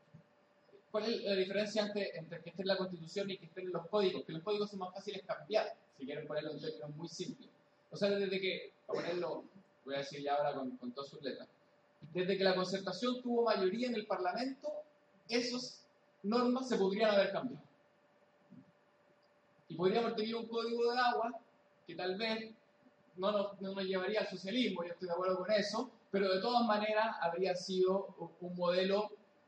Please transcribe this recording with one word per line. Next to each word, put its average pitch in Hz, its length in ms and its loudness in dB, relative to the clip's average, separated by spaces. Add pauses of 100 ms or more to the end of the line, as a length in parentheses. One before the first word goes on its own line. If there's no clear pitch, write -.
(920)
¿Cuál 214 140 -2
es 226 180 0
la 202 120 0
diferencia 202 520 0
entre, 196 300 -2
entre 165 260 -10
que 170 80 -12
esté 196 120 -6
en 185 60 -2
la 190 80 6
Constitución 185 540 -4
y 185 80 -6
que - 80 -20
esté - 140 -14
en 185 120 -6
los 170 140 -4
códigos? 202 380 2
Que - 80 -8
los 160 100 -6
códigos 208 280 0
son 190 100 -8
más 185 120 -6
fáciles 196 320 -8
cambiar, 165 420 0 (300)
si 139 80 -12
quieren 147 220 -6
ponerlo 151 240 -4
en - 100 -8
términos 151 360 -8
muy 165 120 -10
simples. - 400 -10 (440)
O 156 40 -10
sea, 202 140 4
desde 196 300 0
que, 185 320 -4 (140)
para - 140 -2
ponerlo, 170 440 -2 (400)
voy 139 100 -6
a 139 40 0
decir 143 220 -6
ya 139 140 0
ahora 147 200 4
con, 127 240 -4
con 123 120 -8
todas 139 200 -8
sus - 120 -16
letras, - 260 -8 (640)
desde 185 240 0
que 190 80 2
la 185 120 6
concertación 190 680 -2
tuvo 233 220 2
mayoría 202 420 2
en 240 80 0
el 214 120 -2
Parlamento, 226 680 -2 (560)
esas 247 560 -2 (400)
normas 247 440 2
se 214 80 2
podrían 196 340 4
haber 202 220 6
cambiado. - 320 -4 (2000)
Y 165 100 -10
podríamos 208 380 4
tener 220 220 -2
un 226 100 -6
código 233 460 0
de 240 60 0
agua 240 420 2 (460)
que 165 100 -12
tal 185 200 -2
vez 220 380 -4 (640)
no 196 160 2
nos, 202 280 0
no 196 140 -4
nos 196 100 -2
llevaría 190 360 0
al 196 80 0
socialismo, 190 560 -2
yo 175 80 -6
estoy 180 160 -8
de 170 60 -2
acuerdo 185 240 2
con 180 120 -2
eso, 214 400 2 (200)
pero 196 220 2
de 185 80 2
todas 240 240 4
maneras 214 560 2
habría 175 360 2
sido 185 580 2 (260)
un 180 140 -8
modelo 190 560 2 (380)